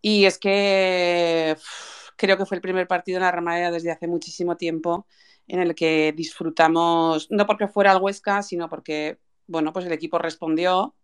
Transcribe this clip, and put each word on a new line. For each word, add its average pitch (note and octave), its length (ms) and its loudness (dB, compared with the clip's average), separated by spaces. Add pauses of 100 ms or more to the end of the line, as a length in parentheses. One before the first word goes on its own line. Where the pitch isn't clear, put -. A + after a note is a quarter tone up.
Y G#3+ 220 6
es F#3+ 140 4
que, F3+ 1160 2
uf, - 600 -18
creo F#3+ 200 2
que G3 100 -2
fue F#3+ 100 -4
el F3 60 -8
primer F#3 240 -2
partido F3+ 320 -2
en F#3 60 0
la F3+ 80 4
Romareda E3+ 380 -2
desde E3 200 -4
hace E3 160 -6
muchísimo F3 500 -4
tiempo E3 500 -4 (400)
en F3+ 140 -4
el E3+ 140 0
que D#3 420 2
disfrutamos, E3 1120 2
no G3+ 160 2
porque G#3 220 -2
fuera G3+ 240 4
el F#3 80 4
Huesca, G3+ 420 -2
sino E3+ 260 -6
porque, D#3 500 -8 (280)
bueno, D#3 260 -2
pues F3+ 140 -6
el E3+ 60 -4
equipo D#3+ 260 -4
respondió E3+ 840 -2